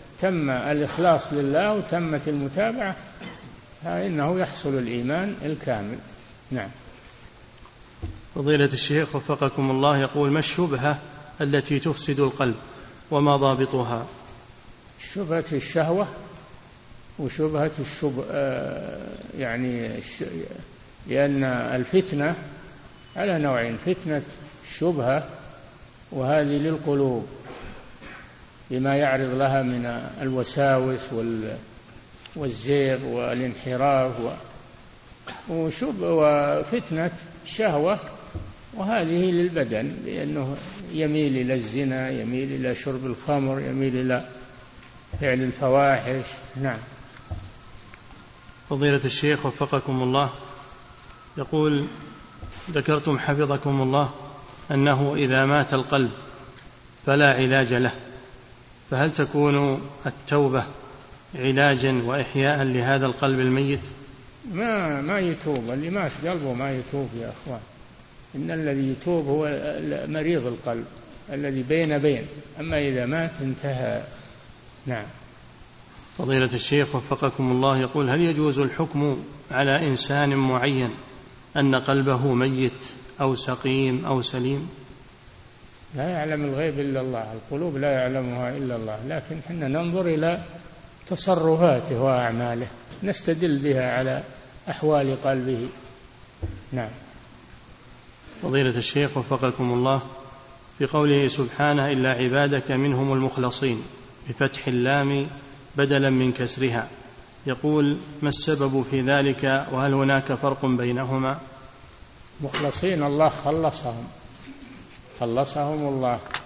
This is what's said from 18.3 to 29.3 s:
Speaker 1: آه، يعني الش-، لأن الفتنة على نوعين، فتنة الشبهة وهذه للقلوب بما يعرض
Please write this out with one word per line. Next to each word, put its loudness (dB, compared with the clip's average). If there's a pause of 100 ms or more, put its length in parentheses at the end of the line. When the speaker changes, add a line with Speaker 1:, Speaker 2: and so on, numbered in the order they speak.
Speaker 1:
آه، -4 (320)
يعني -4
الش-، -10 (840)
لأن 2
الفتنة 0 (800)
على 0
نوعين، 0
فتنة -2 (480)
الشبهة 0 (840)
وهذه 2
للقلوب 0 (1400)
بما 2
يعرض 2